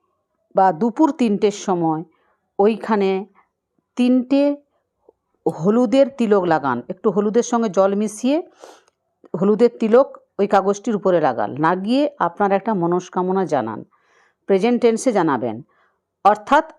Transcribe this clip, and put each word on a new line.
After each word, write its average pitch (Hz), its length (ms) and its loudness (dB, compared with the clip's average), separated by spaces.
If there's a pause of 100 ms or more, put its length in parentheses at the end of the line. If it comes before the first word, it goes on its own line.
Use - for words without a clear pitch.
(560)
বা 190 160 4
দুপুর 233 400 0
তিনটের 208 400 0
সময় 165 520 -4 (560)
ওইখানে 202 680 0 (680)
তিনটে 254 600 2 (880)
হলুদের 233 640 2
তিলক 208 340 0
লাগান। 139 460 0
একটু 196 220 -4
হলুদের 208 320 0
সঙ্গে 233 260 -2
জল 196 260 2
মিশিয়ে 240 480 -2 (960)
হলুদের 214 280 2 (100)
তিলক 233 380 2 (220)
ওই 196 80 0
কাগজটির 202 480 0
উপরে 185 260 0
লাগান। 117 360 -2
লাগিয়ে 196 520 0 (100)
আপনার 196 320 -2
একটা 196 220 -2
মনস্কামনা 180 720 -2
জানান, 120 380 -4 (600)
প্রেজেন্ট 220 360 0
টেন্সে 226 300 0
জানাবেন। 131 500 -2 (600)
অর্থাৎ 233 560 2